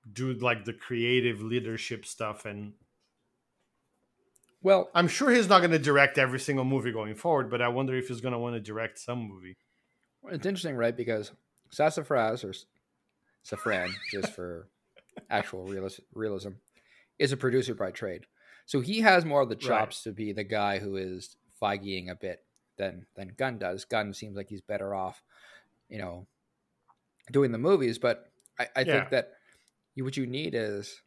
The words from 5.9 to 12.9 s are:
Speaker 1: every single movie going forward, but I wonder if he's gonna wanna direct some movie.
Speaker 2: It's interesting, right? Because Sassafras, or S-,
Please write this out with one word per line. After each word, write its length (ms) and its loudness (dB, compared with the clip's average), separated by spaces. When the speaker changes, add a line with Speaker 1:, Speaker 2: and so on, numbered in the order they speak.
Speaker 1:
every 220 2
single 260 0
movie 260 2
going 240 -4
forward, 340 2
but 120 0
I 80 2
wonder 260 0
if 140 -4
he's 120 -8
gonna 180 -2
wanna 200 -4
direct 400 -8
some 280 -6
movie. 300 -16
Speaker 2:
It's 200 -8
interesting, 300 -4
right? 200 2
Because 360 -4
Sassafras, 720 0
or 80 -8
S-, 140 -14